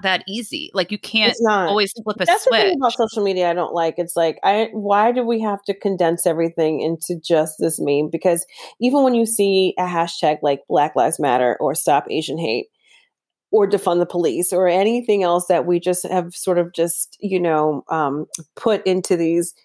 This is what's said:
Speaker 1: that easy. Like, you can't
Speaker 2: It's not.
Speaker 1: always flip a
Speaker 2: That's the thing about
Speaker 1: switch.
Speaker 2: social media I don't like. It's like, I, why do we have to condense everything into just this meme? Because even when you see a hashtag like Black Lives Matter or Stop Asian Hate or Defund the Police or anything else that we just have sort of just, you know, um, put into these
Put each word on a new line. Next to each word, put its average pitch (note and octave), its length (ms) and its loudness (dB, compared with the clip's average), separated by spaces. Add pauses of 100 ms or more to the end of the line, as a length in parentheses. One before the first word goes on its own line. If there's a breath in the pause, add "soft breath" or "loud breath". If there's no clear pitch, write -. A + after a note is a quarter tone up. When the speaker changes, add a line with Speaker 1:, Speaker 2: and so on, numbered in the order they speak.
Speaker 1:
that F#3+ 220 0
easy. G3+ 480 -10
Like, F3 160 -2
you G#3 80 -6
can't A3 340 0
Speaker 2:
It's - 100 -8
not. G#3 260 2
Speaker 1:
always G3+ 240 0
flip G#3+ 260 -8
a G3 60 -4
Speaker 2:
That's F4 220 2
the C5 60 4
thing G4+ 260 2
about B3+ 160 2
Speaker 1:
switch. A3+ 160 0
Speaker 2:
social G#3 160 -2
media F#3 240 0
I E3+ 40 0
don't E3+ 200 -2
like. E3 240 -2
It's E3+ 180 -4
like, E3 260 0
I, G#3+ 300 2
why G3+ 400 2
do B3 140 -2
we A3+ 160 -2
have G#3 220 -4
to G3 100 -4
condense F3+ 520 0
everything D#3+ 540 0
into E3 420 -4
just D#3 380 0
this E3 180 0
meme? D3 320 0
Because E3+ 360 0 (340 loud breath)
even C4 240 2
when B3+ 120 4
you A#3 100 2
see G3 520 2
a F3+ 60 -2
hashtag E3+ 580 0
like C#3+ 280 0
Black D3+ 260 0
Lives C3 240 2
Matter B2+ 400 2
or D3 160 -2
Stop D3 340 0
Asian D3+ 280 -6
Hate A#2+ 300 -4 (840 soft breath)
or G#3 160 4
Defund F#3 320 2
the F3 60 2
Police E3+ 480 -2
or F#3 120 2
anything G3+ 580 2
else F3 240 0
that E3+ 180 0
we F3 160 2
just F3+ 260 -2
have F3 260 -4
sort F3+ 240 -2
of F3 140 0
just, - 480 -2
you F#3+ 180 -2
know, D#3 520 0
um, D3+ 380 -2 (280)
put G#3+ 320 0
into F#3 300 0
these E3+ 360 0 (100 soft breath)